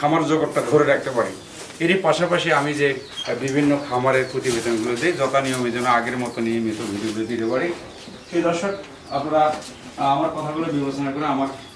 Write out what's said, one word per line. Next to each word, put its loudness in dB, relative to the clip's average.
খামার 4
জগৎটা 2
ধরে 6
রাখতে 2
পারি। 0
এরই 4
পাশাপাশি 2
আমি 2
যে, 2
আহ, -2
বিভিন্ন 2
খামারের 2
প্রতিবেদনগুলো 0
দিই, 2
যথানিয়মে 0
যেন -2
আগের 2
মতো -2
নিয়মিত 0
ভিডিওগুলো -4
দিতে -2
পারি। 0
সেই 0
দর্শক, 0
আপনারা, 2
আহ, -4
আমার 4
কথাগুলো -4
বিবেচনা -2
করে -4
আমার 0